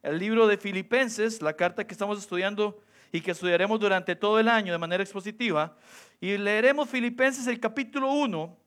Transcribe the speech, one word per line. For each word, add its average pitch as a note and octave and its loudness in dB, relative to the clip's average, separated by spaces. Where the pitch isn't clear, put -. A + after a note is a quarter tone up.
al D#3 -2
libro A3 4
de G#3 4
Filipenses, A3 -2
la D#3 -2
carta F3+ -2
que G#3+ -14
estamos G3+ -4
estudiando G3+ -4
y E3 -2
que F3+ -4
estudiaremos F3+ 2
durante F#3 2
todo G#3+ 2
el A3 4
año G#3 2
de E3 -2
manera E3+ -2
expositiva. G3 -2
Y G3 -2
leeremos A#3 2
Filipenses B3 0
el A#3+ -2
capítulo C4 -2
uno. F3+ -2